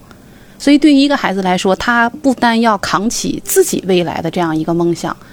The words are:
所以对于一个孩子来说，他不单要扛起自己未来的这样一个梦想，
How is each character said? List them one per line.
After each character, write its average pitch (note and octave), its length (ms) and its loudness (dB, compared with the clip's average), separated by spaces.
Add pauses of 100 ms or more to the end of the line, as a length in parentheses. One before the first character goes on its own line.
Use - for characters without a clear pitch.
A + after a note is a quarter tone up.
(580)
所 C#4+ 140 2
以 D4 60 6
对 D4+ 140 4
于 C#4 40 6
一 C#4 100 4
个 C#4+ 80 0
孩 F#3+ 200 -2
子 G3 80 -4
来 F#3 140 0
说， F#3+ 200 0
他 A#3+ 320 0
不 C4 260 -2
单 A3+ 240 0
要 A3+ 200 2
扛 F#3 300 -4
起 - 360 -6
自 - 180 2
己 - 240 -4
未 F3+ 180 2
来 - 180 -6
的 E3 80 -4
这 F3+ 100 -4
样 D#3+ 160 -2
一 D#3 80 -2
个 E3+ 80 -2
梦 E3+ 220 0
想， - 200 -6 (180)